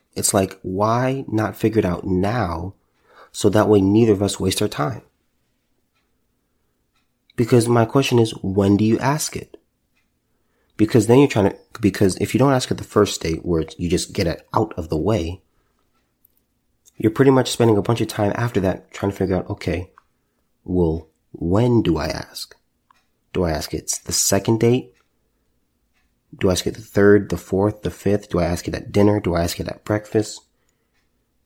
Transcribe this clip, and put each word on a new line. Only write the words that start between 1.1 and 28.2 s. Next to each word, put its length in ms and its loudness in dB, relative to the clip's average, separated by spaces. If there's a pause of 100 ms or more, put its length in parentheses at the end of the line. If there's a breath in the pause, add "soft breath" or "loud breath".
not 260 -2
figure 240 0
it 60 2
out 200 -2
now 680 -2 (580 soft breath)
so 180 0
that 200 4
way 100 6
neither 320 4
of 100 2
us 180 -2
waste 220 -2
our 60 0
time? 360 -6 (2250)
Because 300 4
my 180 4
question 340 2
is, 120 2 (100)
when 360 2
do 60 2
you 160 2
ask 380 -4
it? 200 -14 (1200)
Because 300 2
then 120 6
you're 80 6
trying 240 0
to, 60 -16 (220)
because 380 2
if 160 -4
you 60 0
don't 140 4
ask 180 -2
it 60 -2
the 60 -12
first 380 0
date 240 -6
where 160 0
it's, 160 -10
you 120 -4
just 220 -2
get 160 -2
it 260 -6
out 220 0
of 140 -8
the 80 -2
way, 440 -2 (1600)
you're 140 0
pretty 200 4
much 200 2
spending 260 2
a 40 2
bunch 200 -2
of 60 -2
time 280 -2
after 260 -2
that 300 -4
trying 200 -4
to 60 -14
figure 180 0
out, 140 -4
"Okay, 420 -6 (720)
well, 460 -2 (220)
when 500 2
do 160 0
I 100 -6
ask? 480 -12 (800)
Do 100 -2
I 80 0
ask 220 -6
it 320 -8
the 80 -8
second 460 0
date? 340 0 (1400)
Do 120 0
I 40 2
ask 140 -4
it 80 -6
the 60 -18
third, 480 2
the 80 -4
fourth, 440 -4
the 100 -6
fifth? 380 -4